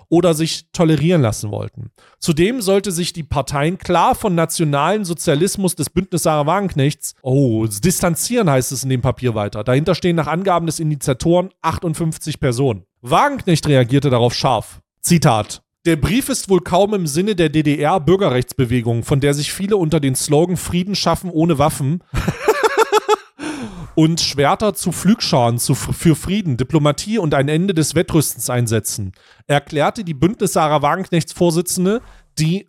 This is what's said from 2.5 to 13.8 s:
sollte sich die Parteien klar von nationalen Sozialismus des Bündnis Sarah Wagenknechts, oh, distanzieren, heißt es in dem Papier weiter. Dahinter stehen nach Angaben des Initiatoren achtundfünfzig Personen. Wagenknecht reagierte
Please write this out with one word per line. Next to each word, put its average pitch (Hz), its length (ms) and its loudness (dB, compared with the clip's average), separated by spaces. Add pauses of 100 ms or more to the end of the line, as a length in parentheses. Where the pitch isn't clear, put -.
sollte 196 300 0
sich 170 220 -4
die 165 100 -8
Parteien 147 540 -2
klar 185 380 2
von 196 200 -2
nationalen 165 680 0
Sozialismus 175 680 0
des 151 140 -4
Bündnis 175 340 -2
Sarah 151 220 2
Wagenknechts, 156 760 -2
oh, 127 440 2
distanzieren, 180 840 0
heißt 131 220 2
es 135 120 -6
in 135 60 -4
dem 127 120 0
Papier 123 320 -2
weiter. 107 300 -4
Dahinter 147 320 2
stehen 175 200 0
nach 151 120 0
Angaben 170 400 0
des 156 120 -4
Initiatoren 165 720 0 (120)
achtundfünfzig 160 800 -4
Personen. 120 440 -2 (180)
Wagenknecht 185 640 0
reagierte 135 420 4